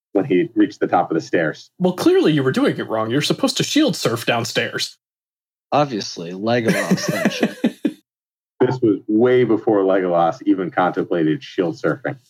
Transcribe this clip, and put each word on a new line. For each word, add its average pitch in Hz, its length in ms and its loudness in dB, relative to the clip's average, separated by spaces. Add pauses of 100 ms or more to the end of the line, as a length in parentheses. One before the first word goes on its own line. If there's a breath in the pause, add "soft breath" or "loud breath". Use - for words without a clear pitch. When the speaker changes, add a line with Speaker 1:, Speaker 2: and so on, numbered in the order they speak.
(120)
Speaker 1:
when 95 120 2
he 90 320 2
reached 104 240 2
the - 80 0
top - 240 0
of - 40 -2
the 80 40 0
stairs. - 580 -4
Speaker 2:
Well, 180 140 2
clearly 330 400 4
you 147 100 2
were 131 100 2
doing 233 240 0
it 113 120 -6
wrong. 110 220 -2
You're 135 120 2
supposed 202 360 0
to - 60 -2
shield 277 300 2
surf 117 320 -4
downstairs. 117 680 -4 (760)
Speaker 3:
Obviously, 101 640 -2
Legolas, 113 760 0
that 659 260 -2
shit. - 260 -4 (360)
Speaker 2:
<laughs> - 680 -16
Speaker 1:
This 127 200 0
was 104 280 2
way 123 360 4
before 107 380 2
Legolas 92 640 2
even 95 240 -2
contemplated 85 720 0
shield - 340 -4
surfing. 139 400 -4 (140)